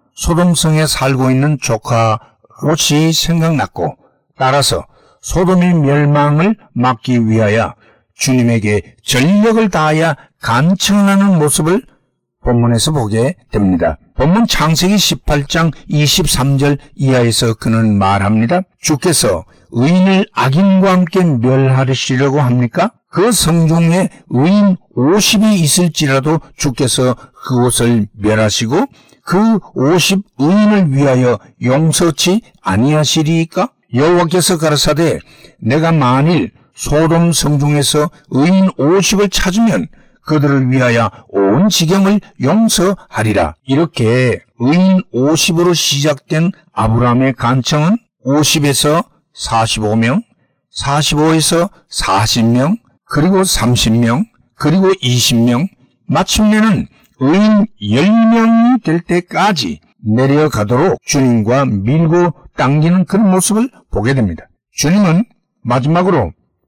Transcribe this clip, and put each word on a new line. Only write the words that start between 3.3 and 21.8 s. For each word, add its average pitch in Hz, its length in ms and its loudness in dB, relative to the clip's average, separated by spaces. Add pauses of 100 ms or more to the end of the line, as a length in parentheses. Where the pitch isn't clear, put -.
따라서 131 460 0 (380)
소돔의 180 520 0
멸망을 147 840 0 (160)
막기 120 540 -2
위하여 110 460 0 (400)
주님에게 117 840 -2 (100)
전력을 208 640 2
다하여 156 440 0 (280)
간청하는 196 960 2
모습을 156 420 0 (600)
본문에서 120 500 0
보게 120 440 -2 (140)
됩니다. 92 460 0 (180)
본문 190 320 2
창세기 170 520 0
십팔 147 480 -2
장 165 240 0 (180)
이십삼 143 680 0
절 143 180 0 (180)
이하에서 120 600 0
그는 113 440 0
말합니다. 101 600 0 (200)
"주께서 123 640 -2 (280)
의인을 185 600 2
악인과 185 600 2
함께 185 320 0
멸하시려고 131 1160 0